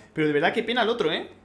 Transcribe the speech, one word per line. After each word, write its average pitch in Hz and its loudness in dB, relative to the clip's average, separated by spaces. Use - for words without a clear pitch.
pero 156 0
de 151 0
verdad 147 2
qué 226 -2
pena 233 2
el 208 0
otro, 220 0
¿eh? 220 -6